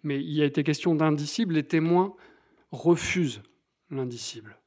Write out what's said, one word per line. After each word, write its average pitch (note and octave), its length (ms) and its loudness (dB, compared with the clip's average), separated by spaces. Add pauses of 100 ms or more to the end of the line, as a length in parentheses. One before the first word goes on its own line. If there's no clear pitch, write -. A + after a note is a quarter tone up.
mais C#3 160 -2
il D3+ 140 -6
y D3+ 100 2
a D3 40 4
été C#3+ 180 0
question D#3+ 300 0
d'indicible, D#3 600 0
les D3 120 0
témoins F3 500 2 (560)
refusent D#3 680 0 (480)
l'indicible. A#2 680 -8 (100)